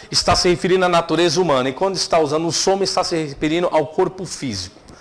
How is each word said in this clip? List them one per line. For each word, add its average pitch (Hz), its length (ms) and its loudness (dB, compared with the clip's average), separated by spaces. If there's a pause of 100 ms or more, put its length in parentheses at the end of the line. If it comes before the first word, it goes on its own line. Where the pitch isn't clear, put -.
está - 260 0
se 185 140 2
referindo 185 340 2
à 180 60 2
natureza 165 500 2
humana. 135 300 2
E 131 40 -4
quando 190 220 -2
está - 220 0
usando 160 300 0
o 156 40 -2
soma, 190 320 0
está 180 200 0
se 175 120 -4
referindo 156 560 -2
ao 156 140 2
corpo 180 400 -2
físico. 98 500 -8 (260)